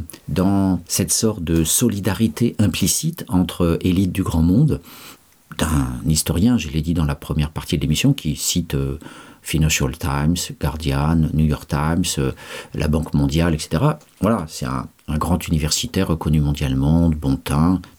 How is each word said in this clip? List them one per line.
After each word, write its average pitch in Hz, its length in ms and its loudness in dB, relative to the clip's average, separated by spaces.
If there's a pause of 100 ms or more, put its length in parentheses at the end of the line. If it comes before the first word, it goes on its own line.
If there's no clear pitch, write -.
(300)
dans 95 580 2
cette - 240 -2
sorte 104 320 0
de 82 200 2
solidarité 110 960 0
implicite 104 680 0
entre 85 540 2
élites 92 320 2
du 95 100 -2
grand 82 180 0
monde, 95 400 4 (760)
d'un 76 300 0 (200)
historien, 85 500 2
je 80 120 -6
l'ai 78 120 -2
dit 82 120 0
dans 80 120 2
la 71 100 0
première 76 360 -2
partie - 260 -4
de 73 40 -2
l'émission, 80 320 2
qui 76 220 -4
cite, - 400 -4
euh, 67 220 -2 (440)
Financial 76 560 0
Times, 76 640 -2
Guardian, 76 720 0
New 78 120 4
York 73 220 -2
Times, 80 380 0 (140)
euh, 67 120 0 (420)
la 73 140 -2
Banque 76 260 0
mondiale, 78 400 2
et 76 60 -2
cetera. 143 400 -2 (220)
Voilà, 214 260 0
c'est - 180 -10
un, 64 220 -6 (220)
un 76 80 -2
grand 82 300 0
universitaire 78 600 -2
reconnu 80 320 2
mondialement, 73 680 2
de 80 60 2
bon 69 200 0
teint, 80 460 2 (180)